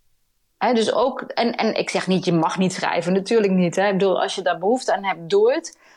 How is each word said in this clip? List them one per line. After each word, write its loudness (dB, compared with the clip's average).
Hè, 0
dus 2
ook, 0
en, -4
en -2
ik -4
zeg -4
niet, 0
je 2
mag 0
niet 0
schrijven, -2
natuurlijk 2
niet, 2
hè. 2
Ik 2
bedoel, 2
als -4
je -8
daar -2
behoefte 0
aan -6
hebt, -6
doe 4
het. -6